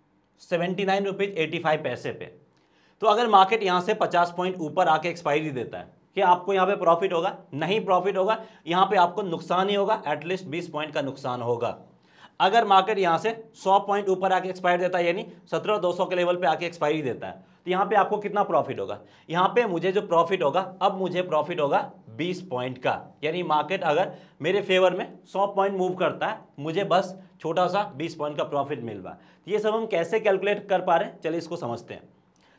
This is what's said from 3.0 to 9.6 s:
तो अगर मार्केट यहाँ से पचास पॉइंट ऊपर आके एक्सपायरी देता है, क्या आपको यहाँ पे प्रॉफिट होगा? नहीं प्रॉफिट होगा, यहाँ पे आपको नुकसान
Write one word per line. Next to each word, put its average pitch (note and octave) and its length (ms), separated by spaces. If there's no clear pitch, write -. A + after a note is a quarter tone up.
तो G#3 40
अगर A3+ 220
मार्केट G3+ 340
यहाँ F3+ 200
से G3 140
पचास F3 400
पॉइंट F#3 240
ऊपर E3 280
आके D#3+ 200
एक्सपायरी D#3+ 440
देता G#2+ 260
है, - 180
क्या F#3 120
आपको F#3 260
यहाँ F#3 120
पे G3 100
प्रॉफिट F3+ 360
होगा? F3 240
नहीं F3+ 300
प्रॉफिट F#3 320
होगा, G#3 220
यहाँ F3+ 200
पे G3+ 120
आपको F3 260
नुकसान F3 440